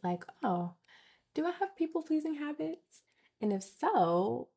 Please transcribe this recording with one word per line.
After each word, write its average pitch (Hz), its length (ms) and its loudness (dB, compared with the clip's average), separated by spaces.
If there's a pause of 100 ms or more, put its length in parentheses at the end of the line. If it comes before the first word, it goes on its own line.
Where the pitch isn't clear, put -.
like, 180 200 -2 (180)
"Oh, 175 320 0 (600)
do 311 120 0
I 349 60 0
have 392 240 -4
people-pleasing 320 580 0
habits?" 302 720 -6 (360)
And 214 120 2
if 196 100 -2
so, 220 960 2